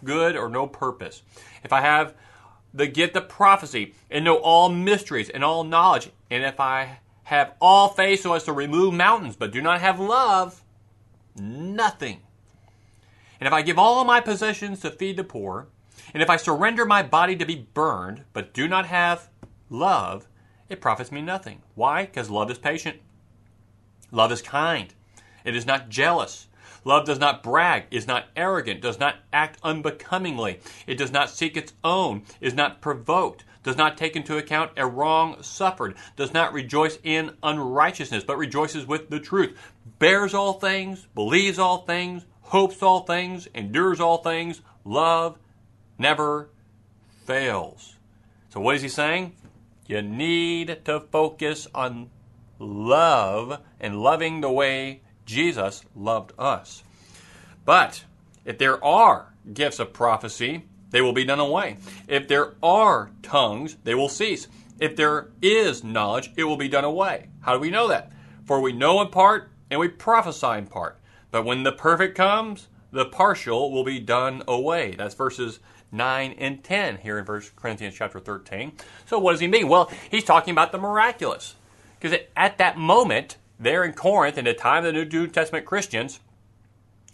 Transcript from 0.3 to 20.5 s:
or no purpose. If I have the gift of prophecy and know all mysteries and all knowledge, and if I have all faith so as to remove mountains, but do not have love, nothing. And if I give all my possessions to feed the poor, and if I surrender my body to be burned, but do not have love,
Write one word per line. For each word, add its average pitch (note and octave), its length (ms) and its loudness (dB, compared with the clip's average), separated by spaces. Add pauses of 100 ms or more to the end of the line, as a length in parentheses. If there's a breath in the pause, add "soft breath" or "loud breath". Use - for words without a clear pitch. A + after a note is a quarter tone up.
or A#2 120 -6
no B2+ 180 -4
purpose. - 560 -10 (400 loud breath)
If - 100 -4
I C3+ 80 4
have D3+ 340 4 (580 soft breath)
the C#3 160 0
gift D#3+ 260 0
of F#3 140 -4
prophecy G3 640 2 (160 soft breath)
and D3+ 140 -2
know E3 120 6
all E3 320 6
mysteries F3 600 -2
and C3+ 160 -4
all E3 180 0
knowledge, E3 480 2 (200)
and B2 120 -4
if C3+ 160 -4
I C3 400 -4 (260)
have C#3+ 360 0
all G3 280 10
faith G3 340 2
so F3 120 0
as D#3+ 100 -2
to D#3+ 80 -4
remove D3+ 400 2
mountains, F3 440 2
but G#2+ 160 -6
do B2+ 100 -6
not F3 180 2
have F#3 200 2
love, G3+ 600 0 (760)
nothing. C#3+ 840 -6 (1160 soft breath)
And C3 80 -4
if C#3 60 0
I D#3 100 2
give E3 160 -2
all A#3+ 260 6
my A#3+ 160 6
possessions G#3 600 -4
to D#3+ 100 -8
feed F#3+ 260 -8
the F#3+ 80 -6
poor, G#2 440 -10 (440 loud breath)
and D3+ 100 0
if E3 60 -2
I F3 80 6
surrender G3+ 480 0
my G#3 180 4
body E3+ 340 2
to E3 100 -6
be D3+ 280 -8
burned, B2 580 -4
but - 200 -10
do C3+ 140 -4
not F#3 200 0
have F3 420 0 (420)
love, A#2 560 -2 (420 soft breath)